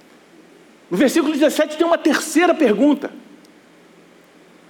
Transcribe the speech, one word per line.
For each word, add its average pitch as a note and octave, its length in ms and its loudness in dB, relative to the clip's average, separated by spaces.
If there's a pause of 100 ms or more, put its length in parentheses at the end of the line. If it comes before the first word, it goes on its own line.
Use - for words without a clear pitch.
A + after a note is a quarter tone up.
(880)
No F3 80 -6
versículo C#4+ 340 0
dezessete D4+ 460 -2
tem E4 100 0
uma E4+ 100 0
terceira E4 560 0
pergunta. C4+ 600 0 (1600)